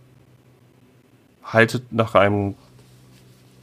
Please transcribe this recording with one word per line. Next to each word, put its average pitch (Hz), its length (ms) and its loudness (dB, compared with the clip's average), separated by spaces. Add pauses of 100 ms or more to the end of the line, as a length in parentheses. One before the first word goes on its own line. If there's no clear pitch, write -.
(1400)
haltet 113 500 -2
nach 110 220 -4
einem 101 400 2 (1080)